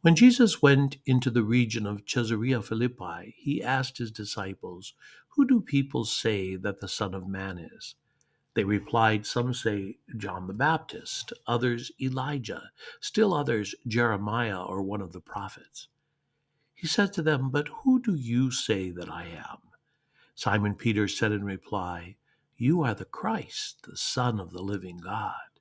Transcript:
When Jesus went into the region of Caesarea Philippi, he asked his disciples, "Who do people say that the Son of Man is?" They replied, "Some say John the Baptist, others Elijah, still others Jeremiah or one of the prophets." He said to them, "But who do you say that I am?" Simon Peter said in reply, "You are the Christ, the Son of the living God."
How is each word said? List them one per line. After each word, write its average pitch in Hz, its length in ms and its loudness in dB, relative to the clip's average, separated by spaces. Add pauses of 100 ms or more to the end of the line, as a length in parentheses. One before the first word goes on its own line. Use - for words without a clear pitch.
When 170 120 10
Jesus 240 460 8
went 139 460 6
into 127 240 4
the 113 140 2
region 113 420 0
of 104 180 -6
Caesarea 117 560 0
Philippi, 113 800 -6
he - 240 -4
asked 131 340 -2
his 113 140 -6
disciples, 95 800 -10 (380)
"Who 285 160 4
do 247 160 4
people 139 420 0
say 98 520 -2
that 98 240 -6
the 92 80 -10
Son 95 260 -4
of 92 120 -8
Man 95 300 -8
is?" - 380 -16 (600)
They 107 100 2
replied, 107 600 2
"Some 123 300 -2
say 101 420 -4 (180)
John 92 320 -6
the 95 60 -8
Baptist, - 800 -4 (140)
others 120 520 0
Elijah, 131 720 -6 (300)
still 208 320 2
others 127 420 -2 (120)
Jeremiah 107 760 0
or 95 200 -6
one 98 180 -4
of 90 140 -10
the 92 80 -14
prophets." - 680 -12 (880)
He - 120 -10
said 202 280 2
to 160 80 -2
them, 139 260 2
"But 143 200 0
who 254 300 4
do 220 160 0
you 123 360 2
say 95 400 -2
that 87 180 -10
I 87 160 -10
am?" 85 320 -14 (760)
Simon 104 400 0
Peter 104 340 0
said 107 240 0
in 101 120 -2
reply, 92 720 -8 (420)
"You 151 240 2
are 120 100 0
the - 140 -8
Christ, - 760 -8
the - 120 -16
Son 120 420 -2
of 87 120 -8
the 92 120 -10
living 95 360 -6
God." 101 500 -8 (120)